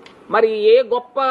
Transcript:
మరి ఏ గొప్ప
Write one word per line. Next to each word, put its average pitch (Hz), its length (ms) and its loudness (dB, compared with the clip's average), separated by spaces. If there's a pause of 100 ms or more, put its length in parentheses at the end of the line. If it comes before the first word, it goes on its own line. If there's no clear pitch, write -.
(340)
మరి 220 160 2 (220)
ఏ 233 40 6 (180)
గొప్ప 247 260 -8 (120)